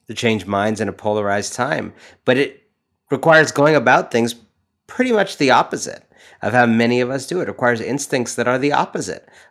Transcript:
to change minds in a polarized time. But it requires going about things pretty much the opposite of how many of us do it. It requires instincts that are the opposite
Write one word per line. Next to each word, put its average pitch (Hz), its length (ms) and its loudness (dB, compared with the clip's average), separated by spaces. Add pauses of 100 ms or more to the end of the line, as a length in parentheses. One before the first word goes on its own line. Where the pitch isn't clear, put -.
to 117 60 -14
change 110 320 -2
minds 101 340 -2
in 107 80 -2
a 95 60 -8
polarized 104 600 -4
time. 131 380 -4 (320)
But 127 140 2
it - 320 -4 (400)
requires 156 420 4
going 147 240 2
about 135 360 2
things 117 240 0 (500)
pretty 254 260 -2
much - 260 -2
the 135 140 2
opposite - 520 0 (400)
of 104 100 -2
how 123 140 4
many 117 340 2
of 123 80 -2
us 135 160 -6
do 180 140 -4
it. 165 40 -2
It - 60 -6
requires 120 320 -2
instincts 123 540 -4
that 120 120 -2
are 127 120 0
the 143 120 0
opposite 139 560 -4 (240)